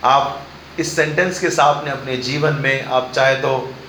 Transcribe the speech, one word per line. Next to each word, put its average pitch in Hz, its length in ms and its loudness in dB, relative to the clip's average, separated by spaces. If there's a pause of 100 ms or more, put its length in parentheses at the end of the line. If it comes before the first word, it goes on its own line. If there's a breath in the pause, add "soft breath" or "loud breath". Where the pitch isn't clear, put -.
आप 139 420 2 (320)
इस - 180 -4
सेंटेंस 165 440 0
के 175 100 0
साथ 147 340 2
में 147 80 -4
अपने 127 240 -6
जीवन 143 380 -2
में 135 300 0
आप 127 300 -2
चाहे 135 220 4
तो, 131 380 -2 (140)